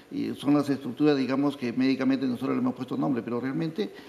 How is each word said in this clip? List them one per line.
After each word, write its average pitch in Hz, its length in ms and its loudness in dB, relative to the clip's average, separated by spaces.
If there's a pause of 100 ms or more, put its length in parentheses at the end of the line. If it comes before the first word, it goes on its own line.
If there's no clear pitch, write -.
y 113 260 -4
son 143 180 2
las 143 160 4
estructuras, 143 460 2
digamos, 135 400 0
que 120 160 -4
médicamente 131 540 2
nosotros 131 320 -2
le 123 40 0
hemos 127 140 0
puesto 131 220 -6
nombre, 139 240 0
pero 117 180 -4
realmente 156 540 -4 (160)